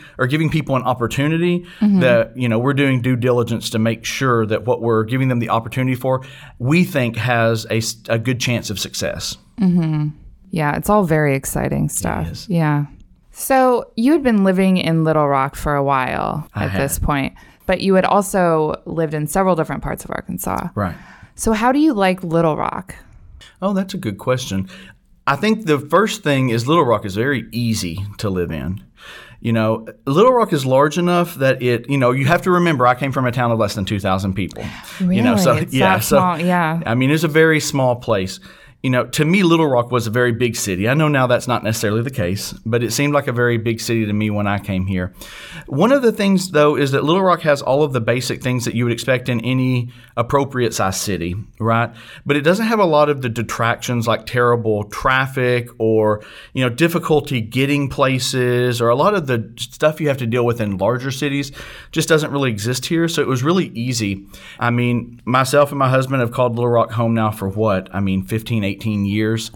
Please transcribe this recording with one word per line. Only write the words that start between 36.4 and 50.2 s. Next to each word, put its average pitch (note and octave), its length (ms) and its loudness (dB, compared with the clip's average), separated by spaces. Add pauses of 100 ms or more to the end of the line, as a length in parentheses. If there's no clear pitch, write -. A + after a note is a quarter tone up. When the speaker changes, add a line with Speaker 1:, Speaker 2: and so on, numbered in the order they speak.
Speaker 2:
yeah. E3+ 440 0
Speaker 1:
I A#2 120 -2
mean, C3 140 2
it's D#3 120 2
a E3 60 0
very D#3+ 320 4
small C3 340 0
place. G2+ 460 -2 (400)
You C3 100 -2
know, B2 160 2
to D3+ 180 -2
me, F#3 180 4
Little E3 240 4
Rock B2 240 2
was A#2 160 0
a G#2+ 40 -4
very B2 200 2
big A#2 240 0
city. G2 340 -2
I C3+ 60 2
know D3+ 140 2
now C3+ 180 2
that's B2 220 0
not A#2+ 160 -2
necessarily A2 380 0
the - 100 -6
case, F#2 400 -4 (120)
but A#2+ 200 0
it G#2+ 80 -4
seemed D3 200 0
like C#3+ 140 0
a C3+ 60 -2
very A#2+ 260 2
big A2+ 220 -2
city A2+ 260 -2
to G#2 60 -2
me G#2+ 180 0
when G#2 160 -2
I G2+ 140 0
came F#2 260 -2
here. F#2 260 -4 (540)
One E3+ 240 2
of C#4 120 4
the A3+ 100 4
things, G3 400 0
though, D3+ 240 4
is C3+ 160 0
that C3 100 2
Little F3 220 2
Rock F3 160 2
has D3 200 0
all C#3 220 2
of D3 100 0
the B2+ 80 0
basic B2 400 -2
things B2 260 -2
that G#2+ 100 -4
you A#2 80 0
would A#2 80 0
expect B2+ 360 -2
in A#2+ 120 0
any B2+ 500 0 (260)
appropriate B2+ 580 0